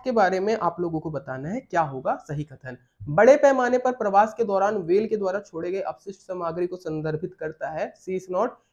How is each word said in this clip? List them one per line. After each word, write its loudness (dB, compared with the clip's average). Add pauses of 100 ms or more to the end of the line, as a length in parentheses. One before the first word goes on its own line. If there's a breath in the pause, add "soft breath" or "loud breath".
के -2
बारे 4
में 0
आप -2
लोगों -2
को -8
बताना -8
है -6
क्या -2
होगा -2 (140)
सही -6
कथन। -16 (320)
बड़े 8
पैमाने 4
पर 0
प्रवास 2
के -2
दौरान 2
व्हेल 0
के -2
द्वारा -2
छोड़े -8
गए -4
अपशिष्ट -10
सामग्री -6
को -8
संदर्भित -6
करता -8
है -6
सी -6
स्नॉट। -2 (160)